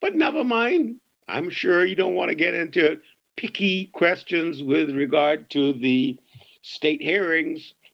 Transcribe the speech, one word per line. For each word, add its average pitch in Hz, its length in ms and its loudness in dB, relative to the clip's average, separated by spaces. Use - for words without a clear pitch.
But 392 140 -2
never 311 280 2
mind. 240 520 2
I'm 143 220 -4
sure 180 360 -2
you 190 100 -2
don't 185 200 0
want 180 140 -2
to 170 60 -2
get 170 180 0
into 165 480 0
picky 190 520 -2
questions 170 760 -2
with 147 300 2
regard 147 580 2
to 143 240 2
the 127 440 0
state 156 400 -4
hearings, 160 720 -2